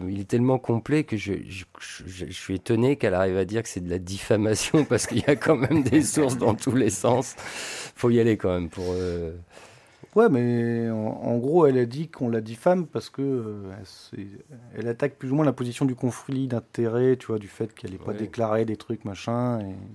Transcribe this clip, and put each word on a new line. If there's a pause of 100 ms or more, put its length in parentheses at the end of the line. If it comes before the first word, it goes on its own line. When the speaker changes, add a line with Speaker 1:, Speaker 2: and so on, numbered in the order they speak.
Speaker 1:
il
est
tellement
complet
que
je, (160)
je, (140)
je,
je
suis
étonné
qu'elle
arrive
à
dire
que
c'est
de
la
diffamation,
<laughs>
parce
qu'il
y
a
quand
même
des
sources
dans
tous
les
sens. (600)
Faut
y
aller
quand
même
pour,
euh, (840)
Speaker 2:
Ouais,
mais
en,
en
gros,
elle
a
dit
qu'on
la
diffame
parce
que,
euh,
elle,
c'est, (500)
elle
attaque
plus
ou
moins
la
position
du
conflit
d'intérêts,
tu
vois,
du
fait
qu'elle
ait
pas
Speaker 1:
Ouais.
Speaker 2:
déclaré
des
trucs,
machin.
Et, (200)